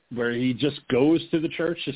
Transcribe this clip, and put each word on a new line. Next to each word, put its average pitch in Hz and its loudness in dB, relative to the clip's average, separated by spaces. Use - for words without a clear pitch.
where 120 0
he 123 0
just 139 -2
goes 151 4
to 170 2
the 160 -2
church 165 -4
to 139 -6